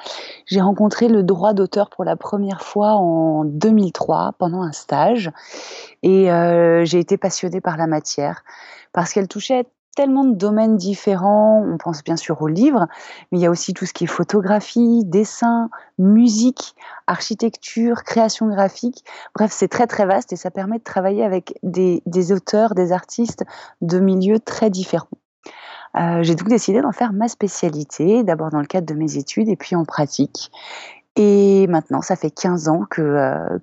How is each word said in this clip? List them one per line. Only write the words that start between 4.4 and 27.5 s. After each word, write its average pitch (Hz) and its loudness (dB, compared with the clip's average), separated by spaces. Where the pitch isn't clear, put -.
un 165 -4
stage. 170 0
Et, 190 4
euh, 170 4
j'ai 170 2
été 175 0
passionnée 185 -4
par 165 -4
la 165 -2
matière 151 -4
parce 175 -2
qu'elle 196 0
touchait 247 -4
tellement 269 2
de 254 2
domaines 214 2
différents. 202 2
On 170 -4
pense 156 -8
bien 165 -2
sûr 156 -6
aux 156 -2
livres, 202 2
mais 185 0
il 175 2
y 175 4
a 170 4
aussi 175 -4
tout 185 -8
ce - -10
qui - -4
est - -2
photographie, 214 0
dessin, 226 0
musique, 220 4
architecture, 226 -4
création 220 0
graphique. 196 -2
Bref, 214 0
c'est - 0
très, 196 0
très 208 0
vaste 196 0
et 185 -6
ça 180 -10
permet 196 -6
de 226 -12
travailler 202 -2
avec 185 -4
des, 180 0
des 175 -2
auteurs, 208 0
des 180 0
artistes - -4
de 170 0
milieux 190 2
très - -2
différents. 180 -6
Euh, 170 0
j'ai 165 2
donc 175 -4
décidé 220 2
d'en 277 -2
faire 226 -2
ma 208 0
spécialité, 180 -2